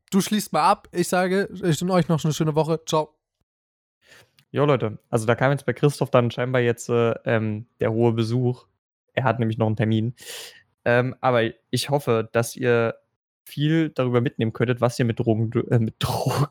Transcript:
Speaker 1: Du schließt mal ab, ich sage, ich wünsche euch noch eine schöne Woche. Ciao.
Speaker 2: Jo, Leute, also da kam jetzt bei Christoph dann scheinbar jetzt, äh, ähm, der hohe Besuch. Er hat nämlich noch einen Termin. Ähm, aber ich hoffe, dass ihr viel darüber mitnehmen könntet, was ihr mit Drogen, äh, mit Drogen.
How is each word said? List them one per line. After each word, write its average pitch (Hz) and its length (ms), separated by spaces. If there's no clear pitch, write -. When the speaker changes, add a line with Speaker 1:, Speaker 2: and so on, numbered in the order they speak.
Speaker 1:
Du 190 100
schließt 208 320
mal 151 100
ab, 190 300
ich 175 160
sage, 185 440
ich 180 100
wünsche 175 280
euch 180 180
noch 160 140
eine 156 120
schöne 156 200
Woche. 156 300
Ciao. 156 320
Speaker 2:
Jo, 135 160
Leute, 117 320
also 110 160
da 117 80
kam 131 160
jetzt 139 160
bei 123 60
Christoph 143 380
dann 120 200
scheinbar 127 300
jetzt, 120 300
äh, 117 240
ähm, 110 420
der 113 120
hohe 117 200
Besuch. 120 540
Er 127 100
hat 117 160
nämlich 113 180
noch 113 80
einen 110 100
Termin. 110 380
Ähm, 123 360
aber 123 220
ich 131 200
hoffe, 117 420
dass 117 220
ihr 117 400
viel 156 460
darüber 123 300
mitnehmen 113 320
könntet, 120 280
was 120 180
ihr 131 60
mit 117 140
Drogen, 113 320
äh, 127 80
mit 113 200
Drogen. 135 520